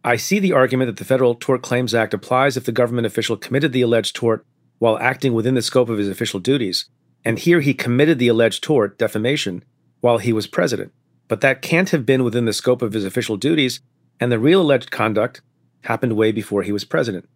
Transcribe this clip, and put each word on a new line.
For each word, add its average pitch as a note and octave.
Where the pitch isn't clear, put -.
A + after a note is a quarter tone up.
I A#2+
see F#3+
the F#3+
argument C3
that G#2
the -
Federal B2
Tort B2
Claims B2
Act A2
applies B2+
if -
the A#2+
government A#2
official A2+
committed B2+
the B2+
alleged A#2
tort A2+
while A2+
acting C3
within A2+
the A#2+
scope B2
of A2+
his G2+
official G2
duties, A#2+
and A2+
here E3+
he C#3
committed C3
the A#2+
alleged A2+
tort, A#2
defamation, A2
while A#2+
he A2+
was G#2+
president. -
But A2
that C3+
can't F3+
have C#3+
been C3
within A#2+
the A2
scope B2
of A2
his G#2
official A2+
duties, C3
and B2
the A2+
real D#3+
alleged C#3+
conduct G#2+
happened A#2
way A2
before G2+
he G2+
was G2+
president. A2+